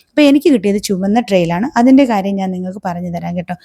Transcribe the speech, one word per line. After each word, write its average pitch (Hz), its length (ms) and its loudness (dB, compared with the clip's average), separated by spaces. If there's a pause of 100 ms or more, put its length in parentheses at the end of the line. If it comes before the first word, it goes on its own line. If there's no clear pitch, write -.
അപ്പൊ - 140 0
എനിക്ക് 285 300 4
കിട്ടിയത് 202 300 0
ചുമന്ന 202 380 -2
ട്രെയിലാണ്. 190 580 0
അതിന്റെ 262 260 6
കാര്യം 202 300 -2
ഞാൻ 190 160 -4
നിങ്ങൾക്ക് 185 340 -8
പറഞ്ഞു 175 260 -8
തരാം 170 260 -8
കേട്ടോ. 180 160 -6 (120)